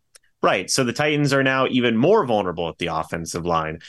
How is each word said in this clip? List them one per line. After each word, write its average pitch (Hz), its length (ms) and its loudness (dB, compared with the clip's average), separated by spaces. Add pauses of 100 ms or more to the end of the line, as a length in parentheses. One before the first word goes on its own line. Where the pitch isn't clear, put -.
(420)
Right. 120 280 0
So 135 140 0
the 117 80 -2
Titans 147 400 0
are 135 100 2
now 135 240 2
even 120 300 2
more 170 300 4
vulnerable 90 420 -2
at 82 80 -8
the 85 120 -4
offensive 80 580 -6
line. 80 420 -2